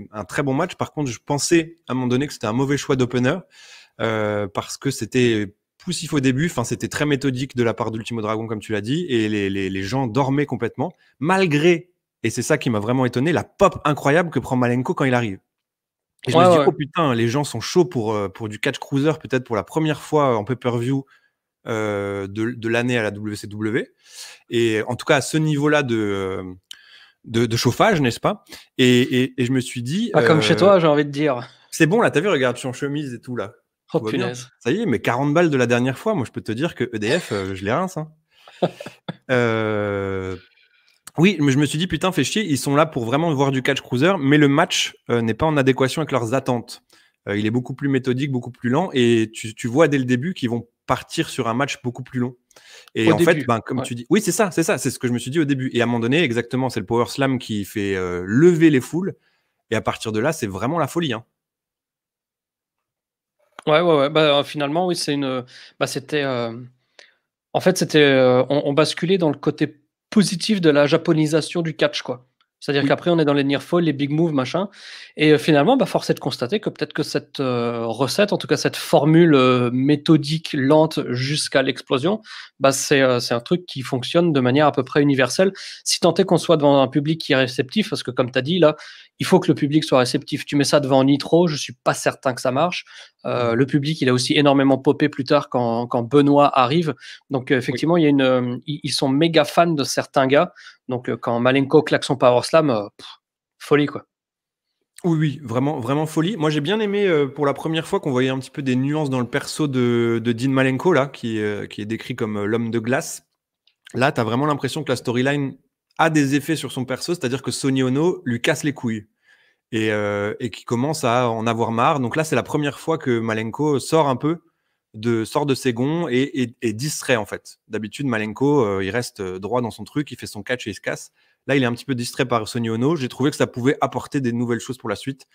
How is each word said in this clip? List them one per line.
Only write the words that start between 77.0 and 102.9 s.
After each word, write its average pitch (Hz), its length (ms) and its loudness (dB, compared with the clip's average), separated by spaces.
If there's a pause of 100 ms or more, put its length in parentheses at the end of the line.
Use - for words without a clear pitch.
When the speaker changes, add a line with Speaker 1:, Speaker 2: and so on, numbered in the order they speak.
Speaker 2:
cette, - 360 -6
euh, 117 460 -2
recette, 131 480 0
en 165 40 0
tout - 100 -10
cas 143 100 2
cette - 200 -2
formule, 156 580 6
euh, 127 360 4
méthodique, 147 800 2
lente 156 460 2 (120)
jusqu'à 135 500 0
l'explosion, 139 600 -2 (380)
bah, 135 120 4
c'est, 135 300 2
euh, 127 180 4
c'est 123 160 -2
un 117 60 -2
truc 180 260 -2
qui 135 140 -10
fonctionne 156 520 0
de 143 60 2
manière 127 260 4
à 139 60 4
peu 135 120 0
près - 180 0
universelle, 143 500 2 (320)
si - 160 -4
tant 165 160 4
est 196 80 4
qu'on 185 140 2
soit 165 200 2
devant 143 240 6
un 131 60 4
public 151 340 -2
qui - 120 -2
est 131 40 4
réceptif, 131 520 -2
parce 135 120 -6
que 123 100 -8
comme 123 200 -2
t'as 131 100 -2
dit, 165 160 0
là, 151 180 6 (440)
il 135 60 -6
faut 185 140 6
que - 80 -4
le 151 80 4
public 151 280 0
soit 139 160 2
réceptif. 131 460 -2
Tu 143 100 -4
mets 143 80 4
ça 147 160 4
devant 135 240 4
Nitro, 160 440 4
je 151 80 -2
suis - 180 -8
pas 147 220 -4
certain - 380 -2
que - 80 -12
ça 127 100 -2
marche. 165 340 -2 (400)
Euh, 123 240 -2
Speaker 1:
Ouais. 117 60 0
Speaker 2:
le 135 100 2
public, 151 360 -2
il 127 80 2
a 123 40 4
aussi 127 240 0
énormément 139 400 4
popé 147 320 2
plus 139 140 -6
tard 143 260 0
quand, 117 380 -2
quand 120 160 -2
Benoît 143 540 4
arrive. 139 360 2 (380)
Donc, 131 200 -4
euh, 135 40 4
Speaker 1:
Oui. 123 40 4
Speaker 2:
effectivement, 147 380 0
il 165 60 4
y - 20 6
a 147 40 6
une, 139 120 4
euh, 127 360 2 (100)
ils, 151 160 -6
ils 139 80 -6
sont 143 180 0
méga 156 340 4
fans 175 240 2
de 147 160 0
certains 131 440 0
gars. 147 260 2 (340)
Donc, 127 220 -6
euh, 127 80 -4
quand 120 220 -2
Malenko 135 420 4
claque 147 220 0
son 131 120 -2
power 123 280 4
slam, 160 260 2
euh, 107 140 0 (120)